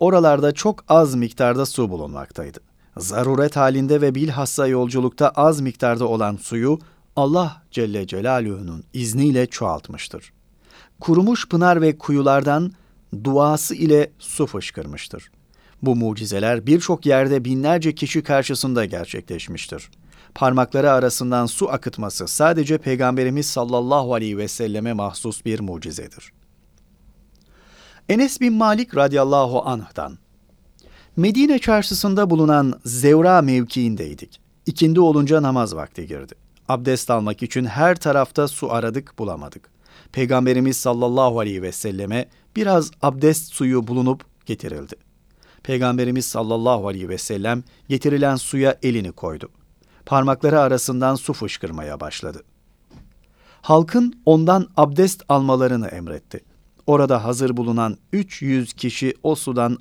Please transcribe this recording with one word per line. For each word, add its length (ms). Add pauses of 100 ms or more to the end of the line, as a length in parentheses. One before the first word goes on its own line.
oralarda 520
çok 360
az 260
miktarda 520
su 240
bulunmaktaydı. 680 (380)
Zaruret 600
halinde 440
ve 140
bilhassa 520
yolculukta 640
az 320
miktarda 480
olan 280
suyu 420 (380)
Allah 540
Celle 360
Celaluhu'nun 840
izniyle 540
çoğaltmıştır. 840 (680)
Kurumuş 480
pınar 320
ve 180
kuyulardan 760 (520)
duası 500
ile 440
su 280
fışkırmıştır. 840 (520)
Bu 140
mucizeler 720
birçok 400
yerde 380
binlerce 500
kişi 280
karşısında 600
gerçekleşmiştir. 1080 (440)
Parmakları 580
arasından 540
su 260
akıtması 560
sadece 500
Peygamberimiz 680
sallallahu 680
aleyhi 240
ve 100
selleme 440
mahsus 520
bir 160
mucizedir. 720 (1800)
Enes 320
bin 120
Malik 440
radıyallahu 720
anh'tan. 500 (960)
Medine 420
çarşısında 720
bulunan 540
Zevra 580
mevkiindeydik. 1000 (260)
İkindi 340
olunca 420
namaz 340
vakti 300
girdi. 280 (340)
Abdest 420
almak 320
için 220
her 320
tarafta 520
su 240
aradık, 460
bulamadık. 520 (420)
Peygamberimiz 640
sallallahu 640
aleyhi 240
ve 100
selleme 560 (280)
biraz 340 (120)
abdest 500
suyu 340
bulunup 380 (220)
getirildi. 480 (680)
Peygamberimiz 640
sallallahu 640
aleyhi 200
ve 100
sellem 460 (240)
getirilen 480
suya 460
elini 300
koydu. 360 (580)
Parmakları 540
arasından 540
su 180
fışkırmaya 680
başladı. 420 (1200)
Halkın 640
ondan 500
abdest 520
almalarını 600
emretti. 520 (460)
Orada 380
hazır 320
bulunan 400 (160)
üç 300
yüz 300
kişi 500
o 120
sudan 460